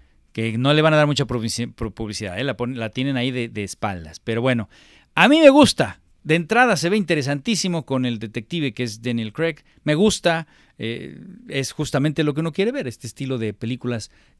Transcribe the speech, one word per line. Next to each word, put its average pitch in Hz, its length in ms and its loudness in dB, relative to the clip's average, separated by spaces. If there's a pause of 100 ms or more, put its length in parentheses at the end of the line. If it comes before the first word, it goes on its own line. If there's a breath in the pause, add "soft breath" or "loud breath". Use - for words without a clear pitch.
(320 soft breath)
que 113 240 -4
no 131 160 2
le 151 80 6
van 156 140 6
a - 20 6
dar 151 100 6
mucha 139 200 0
publici-, 117 480 -4
pu-, 110 180 -6
publicidad, 104 460 -8
¿eh? 123 60 -2
La 131 120 -4
pon-, 123 220 -6
la 113 120 -4
tienen 131 260 -2
ahí 127 160 -2
de, 123 160 -4
de 107 160 -6
espaldas. 90 560 -8
Pero 117 220 -2
bueno, 120 260 0 (480 soft breath)
a 170 120 6
mí 302 120 6
me 302 100 12
gusta. 247 500 4 (240)
De 151 100 2
entrada 214 420 2
se 147 120 -2
ve 196 80 2
interesantísimo 160 920 -2
con 127 180 0
el 120 140 -2
detective 120 560 -6
que - 80 -6
es 110 200 -8
Daniel 117 300 -4
Craig. 160 240 -4 (280 soft breath)
Me 151 100 2
gusta, 165 520 2 (300 soft breath)
eh, - 440 -10 (280)
es 135 240 -4
justamente 143 520 -2
lo 151 100 0
que 147 60 -4
uno 165 120 -4
quiere 202 200 -2
ver, 262 160 -6
este - 180 -12
estilo 131 320 -6
de 107 160 -4
películas. 120 560 -6 (300 soft breath)